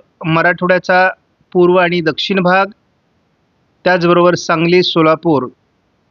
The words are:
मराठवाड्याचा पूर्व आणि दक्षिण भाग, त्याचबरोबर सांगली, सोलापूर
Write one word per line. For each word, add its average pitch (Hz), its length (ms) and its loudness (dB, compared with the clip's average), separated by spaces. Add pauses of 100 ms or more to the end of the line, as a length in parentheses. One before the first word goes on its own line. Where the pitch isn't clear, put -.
(260)
मराठवाड्याचा 180 840 0 (440)
पूर्व 180 240 2
आणि 175 240 0
दक्षिण 160 420 -4
भाग, 190 240 2 (1160)
त्याचबरोबर 175 500 2
सांगली, 170 480 0
सोलापूर 160 640 0 (640)